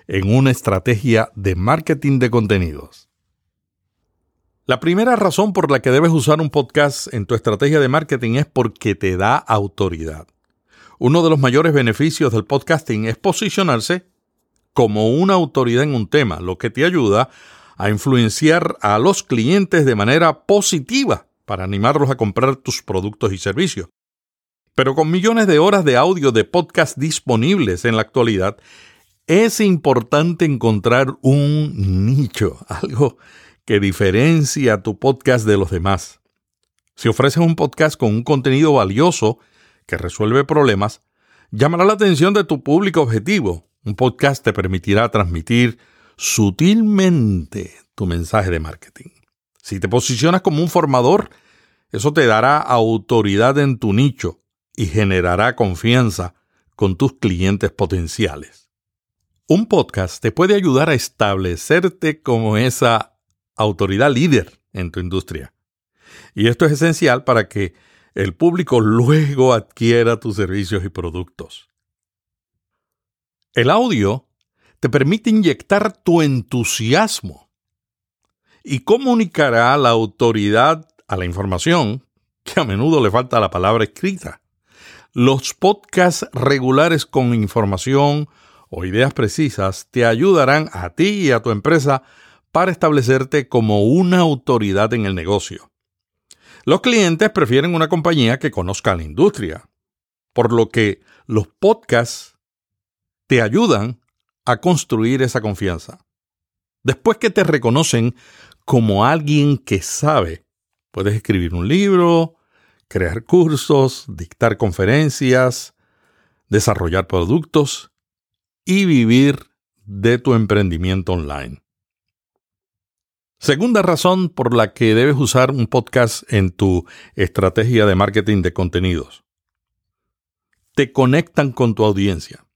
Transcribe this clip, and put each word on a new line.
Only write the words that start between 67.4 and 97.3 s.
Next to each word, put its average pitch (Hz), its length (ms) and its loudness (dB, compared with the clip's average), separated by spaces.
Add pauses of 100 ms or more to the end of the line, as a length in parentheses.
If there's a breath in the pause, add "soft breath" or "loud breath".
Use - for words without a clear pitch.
que 98 240 -6 (420 soft breath)
el 98 180 -4
público 170 460 0
luego 127 760 2
adquiera 117 640 0
tus 104 180 -8
servicios 95 460 -4
y 98 60 -10
productos. 87 800 -12 (1800)
El 120 160 0
audio 139 580 0 (520)
te 131 100 -2
permite 147 400 0
inyectar 208 640 0
tu 170 260 0
entusiasmo 123 1300 -2 (1120)
y 135 160 -4
comunicará 165 1000 2
la 127 120 2
autoridad 113 1000 2 (200)
a 98 100 -6
la 92 80 -4
información, 98 800 -2 (380)
que - 160 -6
a 156 40 2
menudo 131 400 0
le 101 80 0
falta 123 280 -2
la 95 120 0
palabra 104 320 0
escrita. - 580 -8 (720 loud breath)
Los 127 400 0
podcasts 185 800 0
regulares 135 720 0
con 123 280 -2
información 127 960 0 (400 soft breath)
o 87 160 -10
ideas 113 280 0
precisas 104 800 -4
te 120 140 0
ayudarán 143 640 2
a 90 200 -10
ti 196 360 0
y 131 40 2
a 113 100 0
tu 120 80 -4
empresa 139 540 0 (480 soft breath)
para 180 200 0
establecerte 135 760 0
como 107 360 2
una 180 360 4
autoridad 113 760 0
en 110 120 -2
el 98 100 -4
negocio. 92 560 -6 (920 soft breath)
Los 147 160 2
clientes 208 480 2
prefieren 147 440 0